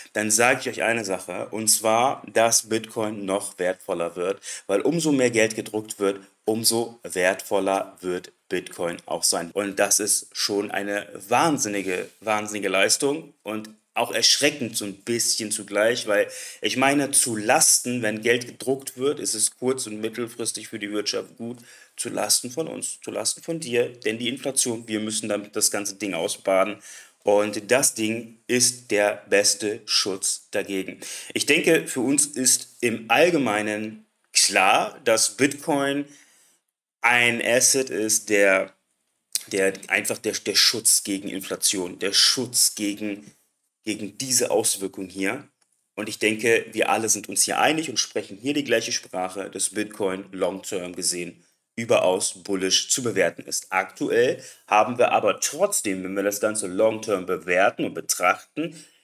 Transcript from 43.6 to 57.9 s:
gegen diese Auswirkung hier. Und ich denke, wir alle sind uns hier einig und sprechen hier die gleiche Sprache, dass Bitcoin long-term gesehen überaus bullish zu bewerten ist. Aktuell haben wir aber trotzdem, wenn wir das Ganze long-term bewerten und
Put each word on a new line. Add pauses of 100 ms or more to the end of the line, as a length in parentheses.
gegen
diese
Auswirkung
hier. (500)
Und
ich
denke,
wir
alle
sind
uns
hier
einig
und
sprechen
hier
die
gleiche
Sprache,
dass
Bitcoin
long-term
gesehen (320)
überaus
bullish
zu
bewerten
ist.
Aktuell (240)
haben
wir
aber
trotzdem,
wenn
wir
das
Ganze
long-term
bewerten
und